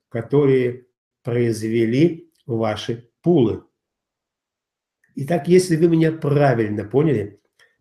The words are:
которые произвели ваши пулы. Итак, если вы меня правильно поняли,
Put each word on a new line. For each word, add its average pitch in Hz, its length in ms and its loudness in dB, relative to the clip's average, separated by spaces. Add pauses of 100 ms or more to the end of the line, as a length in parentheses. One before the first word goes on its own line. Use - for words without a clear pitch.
которые 127 800 0 (360)
произвели 117 1080 -2 (160)
ваши 113 640 -6 (100)
пулы. 120 440 0 (1500)
Итак, 165 320 -4
если 180 280 4
вы 170 120 2
меня 160 240 2
правильно 123 720 0
поняли, 120 560 -2 (400)